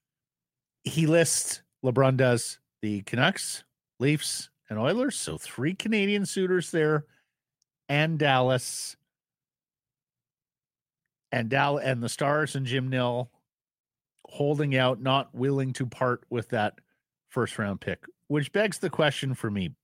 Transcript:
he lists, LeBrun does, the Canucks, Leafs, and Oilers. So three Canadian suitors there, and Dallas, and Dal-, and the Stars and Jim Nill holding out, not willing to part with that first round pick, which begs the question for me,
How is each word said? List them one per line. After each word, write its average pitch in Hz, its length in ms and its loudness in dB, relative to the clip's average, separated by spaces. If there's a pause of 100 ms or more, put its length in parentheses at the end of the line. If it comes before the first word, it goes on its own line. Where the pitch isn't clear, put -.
(840)
he 151 220 0
lists, - 560 2 (200)
LeBrun 131 360 4
does, 123 420 2 (220)
the 104 200 -2
Canucks, - 600 0 (340)
Leafs, - 520 -2 (180)
and 107 100 -4
Oilers. 214 380 0
So - 220 -6
three 151 360 -4
Canadian 208 520 0
suitors 185 440 0
there, 151 360 2 (840)
and 156 300 2
Dallas, 131 800 2 (2250)
and 120 160 0
Dal-, 143 300 2
and 127 240 -2
the 120 60 -4
Stars 147 480 0
and 135 100 -4
Jim 127 220 -2
Nill 123 420 -2 (1000)
holding 143 440 0
out, 127 240 2
not 135 340 0
willing 135 400 -2
to 135 100 -4
part 123 460 -2
with 120 180 -4
that 107 260 0 (540)
first - 300 -2
round 101 240 -4
pick, - 220 -6 (240)
which 147 220 -2
begs 202 280 0
the 190 100 -4
question 139 460 0
for 113 160 -4
me, 95 340 -4